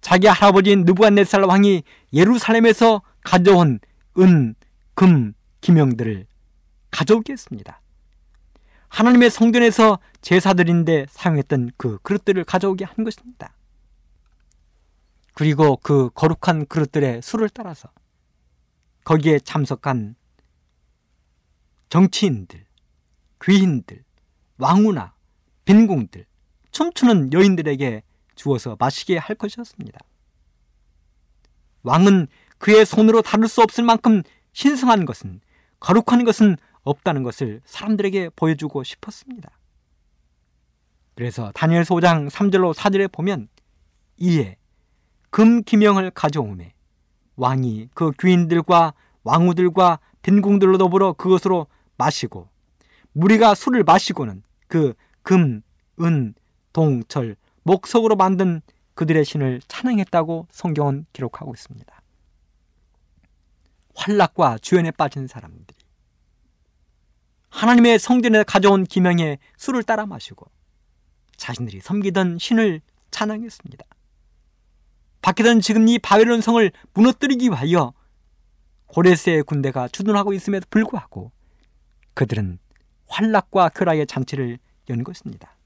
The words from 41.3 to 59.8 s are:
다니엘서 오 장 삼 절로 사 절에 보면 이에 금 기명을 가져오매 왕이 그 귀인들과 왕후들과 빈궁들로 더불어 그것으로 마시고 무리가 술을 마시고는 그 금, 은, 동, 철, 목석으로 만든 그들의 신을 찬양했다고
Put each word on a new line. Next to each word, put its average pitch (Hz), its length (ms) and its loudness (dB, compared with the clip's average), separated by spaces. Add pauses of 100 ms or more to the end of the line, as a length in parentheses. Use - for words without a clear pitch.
다니엘서 170 420 0
오 170 60 0
장 160 280 0
삼 202 220 -2
절로 185 220 0
사 - 160 -4
절에 196 180 -2
보면 165 400 -8 (720)
이에 151 400 -2 (720)
금 220 340 2
기명을 202 480 0
가져오매 104 640 -8 (600)
왕이 123 580 -4
그 160 260 -4
귀인들과 170 720 0 (300)
왕후들과 175 760 0 (220)
빈궁들로 190 560 2
더불어 190 360 0
그것으로 185 540 -2 (300)
마시고 120 520 -6 (640)
무리가 208 420 2
술을 247 280 -2
마시고는 151 600 -2 (240)
그 147 260 -2 (280)
금, 151 400 0 (400)
은, 143 320 -4 (400)
동, 143 320 -2
철, 117 300 -8 (280)
목석으로 214 520 0
만든 185 460 -2 (340)
그들의 156 280 -2
신을 131 440 -6
찬양했다고 170 840 -6